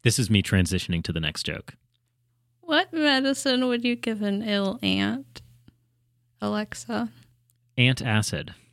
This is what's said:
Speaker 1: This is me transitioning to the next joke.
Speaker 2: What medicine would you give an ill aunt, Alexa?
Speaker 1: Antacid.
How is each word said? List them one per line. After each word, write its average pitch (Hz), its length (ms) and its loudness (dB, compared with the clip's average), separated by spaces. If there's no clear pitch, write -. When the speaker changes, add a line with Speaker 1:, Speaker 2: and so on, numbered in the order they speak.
Speaker 1:
This 117 160 2
is 101 100 0
me 101 140 4
transitioning 90 600 0
to 85 80 -6
the 82 60 -2
next 76 240 -4
joke. - 300 -8
Speaker 2:
What 339 300 0
medicine 269 760 2
would 240 180 0
you 240 100 2
give 226 260 -4
an 202 220 0
ill 202 400 0
aunt, 202 580 -2
Alexa? 214 680 -4
Speaker 1:
Antacid. 110 720 2